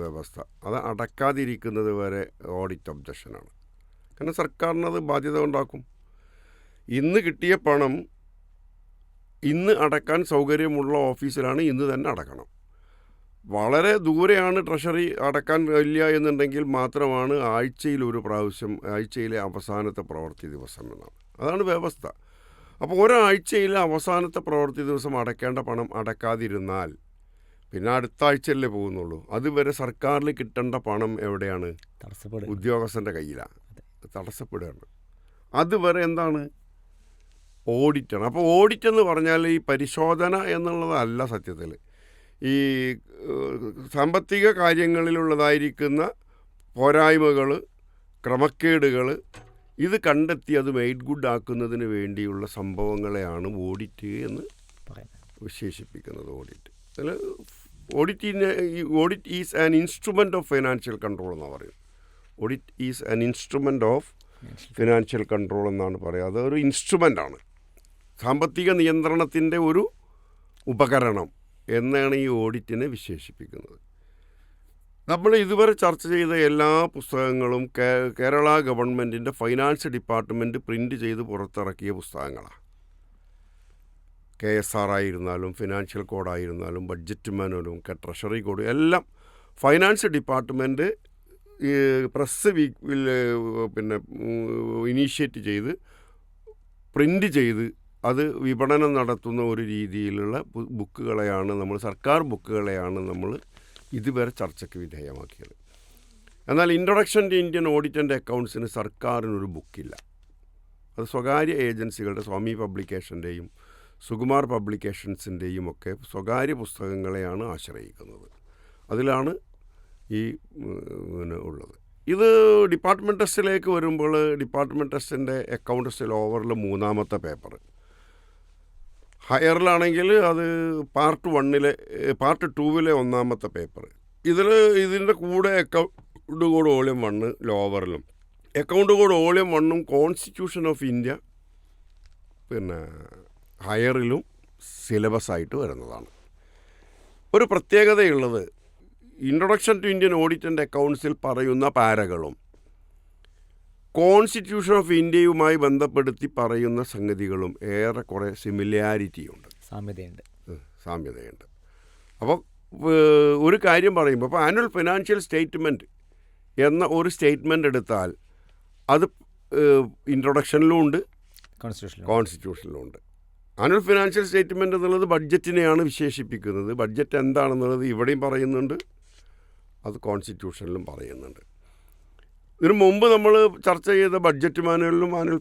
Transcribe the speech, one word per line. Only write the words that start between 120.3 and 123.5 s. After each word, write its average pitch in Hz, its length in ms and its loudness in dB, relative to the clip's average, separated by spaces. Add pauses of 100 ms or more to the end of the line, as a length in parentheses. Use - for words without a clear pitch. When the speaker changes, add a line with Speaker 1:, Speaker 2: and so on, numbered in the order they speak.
Speaker 1:
ഉം, 98 160 -12 (380)
പിന്നെ 85 200 -10 (120)
ഉള്ളത്. 71 260 -18 (380)
ഇത് 226 160 6 (440)
ഡിപ്പാർട്ട്മെന്റ് 202 500 0
ടെസ്റ്റിലേക്ക് 190 520 0